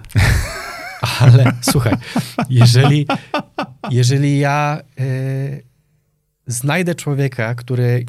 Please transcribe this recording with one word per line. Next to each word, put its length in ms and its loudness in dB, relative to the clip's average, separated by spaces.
<laughs> 1040 -2
Ale 400 8
słuchaj, 340 0
jeżeli, 560 4
jeżeli 480 2
ja, 400 -2
e, 40 -4
znajdę 480 -4
człowieka, 600 -4
który 540 -2